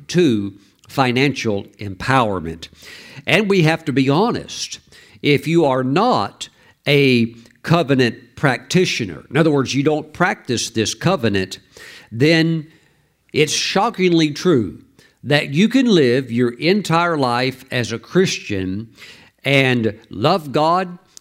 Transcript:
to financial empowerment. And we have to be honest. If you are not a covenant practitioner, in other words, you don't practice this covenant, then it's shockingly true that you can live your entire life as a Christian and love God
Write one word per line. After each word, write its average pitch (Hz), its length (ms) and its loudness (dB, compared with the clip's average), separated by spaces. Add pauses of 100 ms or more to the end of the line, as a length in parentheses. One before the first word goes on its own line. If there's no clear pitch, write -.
to 113 460 0 (340)
financial 123 760 0 (140)
empowerment. 98 880 -2 (580)
And 190 220 2
we 196 140 2
have 160 220 0
to 147 80 -4
be 131 160 2
honest. 151 720 -4 (420)
If 139 240 2
you 165 180 2
are 131 200 0
not 143 640 -2 (380)
a 131 480 4 (280)
covenant 135 720 0
practitioner, 123 920 -2
in 120 60 -6
other 160 160 4
words, 135 220 0
you 139 100 0
don't 151 280 -2
practice 175 580 -2
this 110 240 -2
covenant, 110 640 -2 (500)
then 160 560 2 (640)
it's 156 220 0
shockingly 180 800 0
true 127 480 0 (460)
that 143 280 0
you 190 160 4
can 269 160 2
live 135 440 2
your 120 200 0
entire 170 640 0
life 127 540 -2
as 120 220 -4
a 117 60 -6
Christian 107 920 -2 (520)
and 127 560 0 (120)
love 147 420 -2
God 175 460 0 (220)